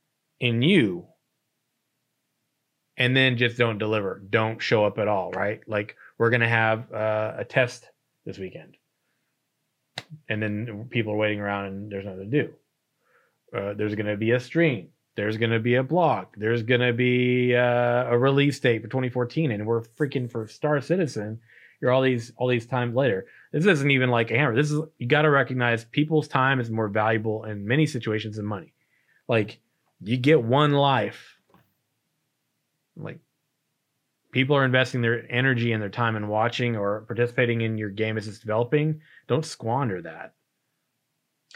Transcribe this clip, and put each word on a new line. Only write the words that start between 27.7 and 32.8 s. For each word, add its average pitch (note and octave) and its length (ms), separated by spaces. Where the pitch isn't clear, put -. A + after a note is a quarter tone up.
situations A2 520
than G#2 100
money. G2 260
Like, A2 320
you A2 160
get C#3 260
one C#3+ 300
life. C3+ 640